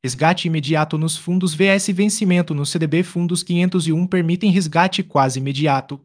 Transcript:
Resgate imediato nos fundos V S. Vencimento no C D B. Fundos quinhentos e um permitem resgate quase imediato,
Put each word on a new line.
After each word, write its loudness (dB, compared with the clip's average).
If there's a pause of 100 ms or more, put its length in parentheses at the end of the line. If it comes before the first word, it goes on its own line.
Resgate 0
imediato -2
nos -2
fundos -2
V 2
S. 2
Vencimento 2
no -2
C -6
D 0
B. 0
Fundos -4
quinhentos 0
e 0
um 0
permitem 0
resgate 2
quase 0
imediato, -2